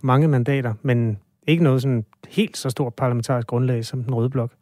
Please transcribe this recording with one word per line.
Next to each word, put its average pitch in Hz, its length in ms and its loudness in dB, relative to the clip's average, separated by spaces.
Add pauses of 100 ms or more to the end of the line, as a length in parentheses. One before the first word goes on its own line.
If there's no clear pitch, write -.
mange 135 260 4
mandater, 131 540 0
men 117 360 0 (300)
ikke 165 160 4
noget 131 180 4
sådan 120 240 0 (240)
helt - 280 -4
så - 120 -6
stort 123 240 -4
parlamentarisk 123 540 -2
grundlag 123 380 0
som 127 180 -6
den 123 120 -4
røde 117 140 0
blok. 123 220 -2 (100)